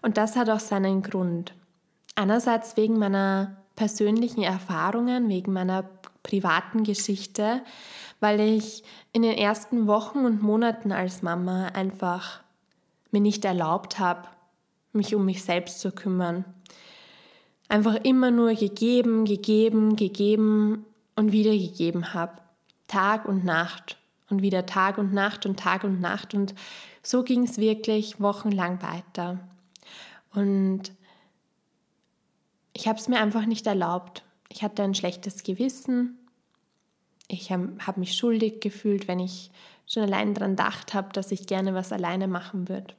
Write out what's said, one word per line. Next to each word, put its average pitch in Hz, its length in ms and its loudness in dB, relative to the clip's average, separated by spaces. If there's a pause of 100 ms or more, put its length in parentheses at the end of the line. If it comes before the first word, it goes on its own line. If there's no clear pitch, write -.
Und 220 160 0
das 220 200 2
hat 240 120 2
auch 214 120 2
seinen 190 420 0
Grund. 180 520 -4 (600)
Einerseits 226 640 0
wegen 220 240 2
meiner 196 560 0 (180)
persönlichen 220 680 0
Erfahrungen, 196 840 0
wegen 190 240 -2
meiner 185 340 0 (360)
privaten 190 640 0
Geschichte, 208 760 -2 (580)
weil 208 180 4
ich 214 460 2 (280)
in 233 100 4
den 226 140 4
ersten 214 520 2
Wochen 214 360 2
und 226 160 2
Monaten 220 520 2
als 180 280 -2
Mama 180 540 -2
einfach 190 680 -4 (680)
mir 208 100 4
nicht 208 240 2
erlaubt 180 540 0
habe, 175 300 0 (640)
mich 208 220 0
um 196 120 2
mich 190 180 -2
selbst 175 360 -2
zu 185 120 -2
kümmern. 180 520 -2 (1200)
Einfach 214 340 4
immer 254 280 4
nur 233 240 4
gegeben, 220 720 2
gegeben, 214 720 4
gegeben 214 880 2 (280)
und 214 160 2
wieder 214 220 4
gegeben 170 640 -2
habe. 170 260 -6 (460)
Tag 208 400 0
und 190 180 0
Nacht 175 540 -2 (320)
und 196 100 2
wieder 185 240 2
Tag 190 340 0
und 196 140 0
Nacht 202 320 -2
und 196 160 -4
Tag 185 240 0
und 190 160 0
Nacht. 180 320 -4
Und 202 220 -2 (480)
so 254 200 0
ging's 247 360 0
wirklich 214 600 0
wochenlang 202 640 0
weiter. 180 560 -8 (960)
Und 196 560 2 (1800)
ich - 160 -6
hab's 220 200 -2
mir 247 120 2
einfach 214 240 0
nicht 220 220 -2
erlaubt. 180 580 -4 (240)
Ich - 140 -12
hatte 208 200 -4
ein 196 120 0
schlechtes 180 480 -6
Gewissen. 247 760 -2 (1120)
Ich 185 240 -8
hab, 180 340 -6
hab - 120 -6
mich 180 180 -4
schuldig 220 460 0
gefühlt, 202 440 -2
wenn 180 140 -2
ich 180 300 -8 (360)
schon - 160 -2
allein 202 300 0
dran 196 240 -2
gedacht - 380 -4
hab, 196 180 -4
dass 190 180 -4
ich 190 160 -6
gerne 190 280 -2
was 185 180 -4
alleine 190 340 -2
machen 180 440 -6
würd. 190 280 -10